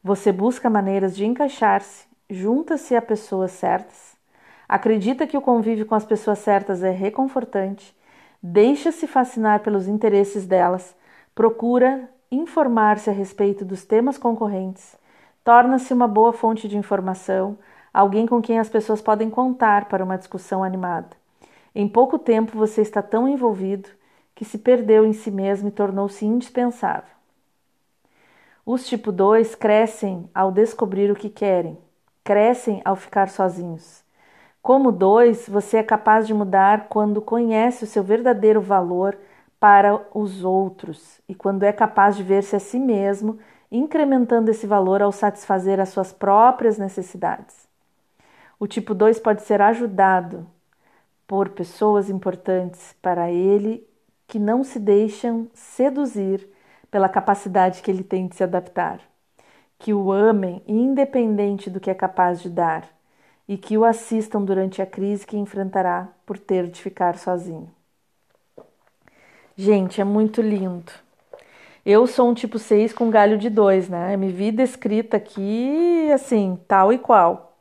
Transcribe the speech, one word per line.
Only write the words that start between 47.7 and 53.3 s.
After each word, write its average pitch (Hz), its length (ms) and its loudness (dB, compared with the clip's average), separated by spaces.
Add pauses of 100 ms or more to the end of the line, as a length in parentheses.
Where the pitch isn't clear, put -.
O 208 60 -4
tipo 214 280 -6
dois 220 240 4
pode 214 240 0
ser 202 180 0
ajudado 190 840 0 (800)
por 196 220 -2
pessoas 202 600 -2
importantes 185 920 -6
para 175 280 -4